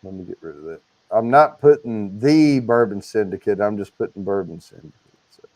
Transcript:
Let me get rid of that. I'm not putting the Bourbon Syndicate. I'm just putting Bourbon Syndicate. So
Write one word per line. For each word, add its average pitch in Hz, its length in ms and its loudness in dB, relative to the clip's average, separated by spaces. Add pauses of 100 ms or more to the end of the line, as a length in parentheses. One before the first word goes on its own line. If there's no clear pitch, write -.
Let 95 100 -16
me 92 100 -14
get 87 180 -14
rid 80 160 -16
of 73 60 -20
that. 80 160 -14 (320)
I'm 113 180 0
not 127 300 4
putting 113 600 2
the 147 400 4
Bourbon 113 420 0
Syndicate. 98 580 -4
I'm 104 180 -2
just 98 200 -12
putting 98 260 -8
Bourbon 90 360 -6
Syndicate. - 340 -20 (360)
So - 140 -20 (120)